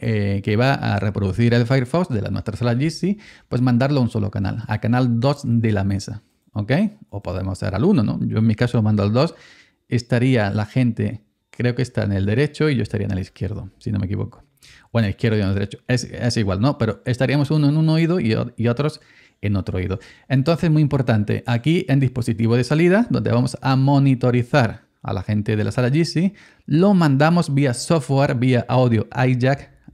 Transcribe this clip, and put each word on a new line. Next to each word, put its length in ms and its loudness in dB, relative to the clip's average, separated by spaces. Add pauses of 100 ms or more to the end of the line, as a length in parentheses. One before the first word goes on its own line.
eh, 420 -2
que 120 0
va 180 2
a 260 -2
reproducir 540 0
el 120 2
Firefox 440 0
de 100 -2
la, 80 -6
nuestra 300 -6
sala 180 0
Jitsi, 420 -2 (300)
pues 140 0
mandarlo 380 2
a 20 2
un 80 0
solo 200 -2
canal, 380 -4
a 140 -4
canal 360 2
dos 280 0
de 260 2
la 120 0
mesa, 380 -4 (300)
¿ok? 200 -4 (360)
O 140 -12
podemos 400 -6
hacer 120 -4
al 100 0
uno, 180 4
¿no? 200 -2
Yo 140 -2
en 100 2
mi 80 2
caso 220 0
lo 60 2
mando 200 2
al 120 0
dos, 200 0 (540)
estaría 640 0
la 160 -2
gente, 580 -2 (240)
creo 260 -4
que 80 -4
está 200 -4
en 100 -2
el 140 0
derecho 420 0
y 80 0
yo 60 0
estaría 240 -4
en 60 -4
el 80 -4
izquierdo, 580 -8
si 140 -8
no 60 -2
me 80 -2
equivoco. 360 -8 (480)
O 80 -2
en 80 2
el 60 -2
izquierdo 260 0
y 40 0
en 60 0
el 60 0
derecho, 240 -6 (100)
es, 160 0
es 320 -2
igual, 240 0
¿no? 160 0
Pero 300 -4
estaríamos 440 0
uno 180 2
en 100 0
un 100 2
oído 320 0
y 140 0
o-, 220 -4
y 120 0
otros 320 -2 (400)
en 160 -2
otro 220 -4
oído. 200 -4 (300)
Entonces, 420 0
muy 120 4
importante, 640 0
aquí 420 0
en 100 2
dispositivo 580 0
de 80 2
salida, 460 2
donde 220 0
vamos 280 0
a 140 0
monitorizar 1120 2 (160)
a 100 -8
la 120 -6
gente 320 -2
de 80 0
la 80 -4
sala 180 0
Jitsi, 420 0 (320)
lo 300 4
mandamos 580 4
vía 220 2
software, 600 0
vía 320 2
audio 440 2
hijack, 600 0 (220)